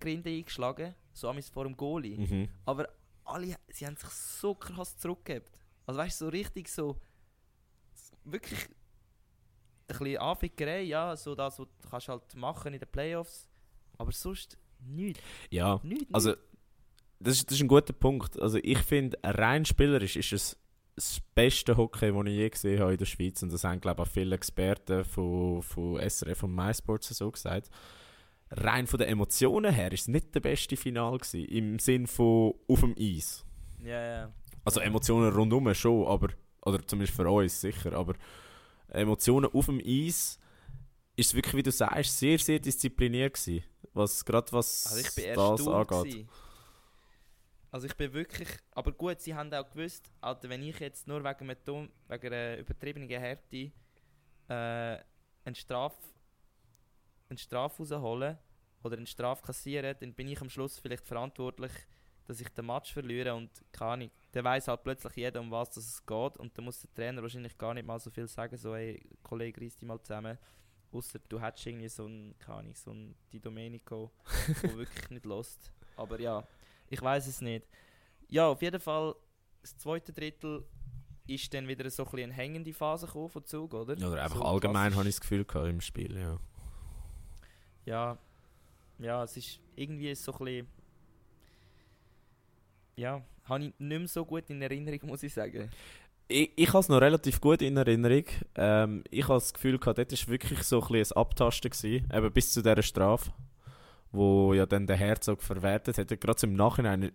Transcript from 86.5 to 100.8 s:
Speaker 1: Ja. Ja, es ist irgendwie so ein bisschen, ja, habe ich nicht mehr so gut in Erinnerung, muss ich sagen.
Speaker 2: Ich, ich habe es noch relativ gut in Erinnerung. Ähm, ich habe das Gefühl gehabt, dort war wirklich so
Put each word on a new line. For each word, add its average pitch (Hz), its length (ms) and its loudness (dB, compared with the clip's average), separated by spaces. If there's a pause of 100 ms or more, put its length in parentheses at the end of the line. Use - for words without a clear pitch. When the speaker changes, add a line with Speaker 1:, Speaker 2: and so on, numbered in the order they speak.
Speaker 1:
Ja. 117 340 -6 (800)
Ja, 120 260 -4
es - 120 -12
ist - 240 -14 (160)
irgendwie 143 380 -8
so 135 180 -10
ein - 120 -12
bisschen, 123 240 -8 (2250)
ja, 127 260 -8 (220)
habe 135 200 -4
ich - 140 -10
nicht 151 200 -6
mehr 175 100 -6
so 165 160 -4
gut 160 260 -8
in 143 120 -8
Erinnerung, 143 460 -6
muss 143 140 -8
ich 143 100 -8
sagen. 107 380 -6 (560)
Speaker 2:
Ich, 151 300 4
ich 165 120 8
habe 190 120 8
es - 80 4
noch 135 120 10
relativ 143 400 6
gut 156 220 6
in 139 140 2
Erinnerung. 120 480 6 (300)
Ähm, 107 560 4
ich 135 140 0
habe 135 100 4
das - 200 2
Gefühl 131 240 2
gehabt, 113 200 2
dort 127 140 0
war - 160 -4
wirklich - 360 -2
so 117 180 4